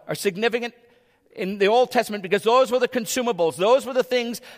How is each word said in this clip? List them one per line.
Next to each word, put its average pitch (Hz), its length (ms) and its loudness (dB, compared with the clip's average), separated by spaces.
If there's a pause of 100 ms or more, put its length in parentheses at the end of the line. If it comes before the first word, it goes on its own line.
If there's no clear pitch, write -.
are 160 80 -6
significant 226 580 -4 (600)
in 190 220 -6
the 196 100 2
Old 240 240 4
Testament 208 320 -2
because 185 200 0
those 240 280 4
were 254 80 0
the 247 80 2
consumables. 233 680 -2
Those 220 280 4
were 262 80 -8
the 254 100 2
things 240 380 -4 (160)